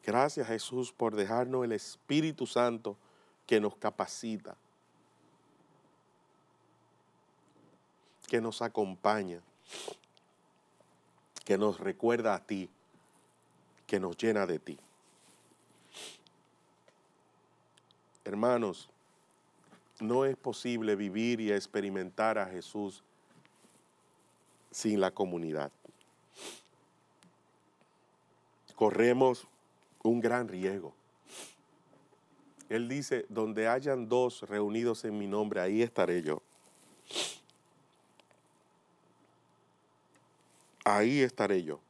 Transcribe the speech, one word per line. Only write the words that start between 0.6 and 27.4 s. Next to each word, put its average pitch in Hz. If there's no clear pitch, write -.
por 110
dejarnos 123
el 117
Espíritu 147
Santo 117
que 113
nos 104
capacita, 107
que 117
nos 113
acompaña, 98
que 98
nos 101
recuerda 110
a -
ti, 95
que 98
nos 90
llena 107
de 85
ti. 76
Hermanos, 110
no 120
es 135
posible 110
vivir 110
y 104
experimentar 101
a 98
Jesús 92
sin 107
la 92
comunidad. 80